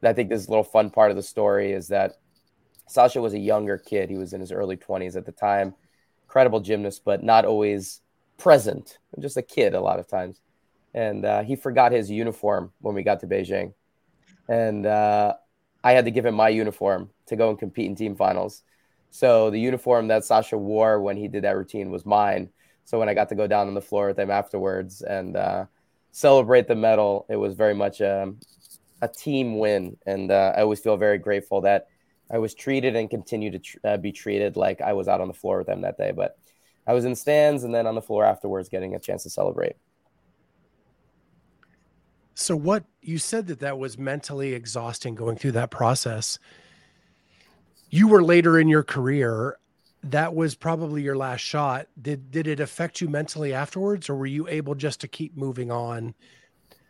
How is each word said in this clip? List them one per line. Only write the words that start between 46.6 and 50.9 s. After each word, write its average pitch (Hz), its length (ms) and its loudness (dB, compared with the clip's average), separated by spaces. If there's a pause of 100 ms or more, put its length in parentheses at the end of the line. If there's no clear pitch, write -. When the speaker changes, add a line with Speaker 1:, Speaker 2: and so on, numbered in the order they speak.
Speaker 2:
You 190 160 6
were 208 160 8
later 170 340 6
in 160 100 6
your 156 140 6
career. 127 800 -2 (460)
That 151 280 -2
was 160 220 -2
probably 160 480 -4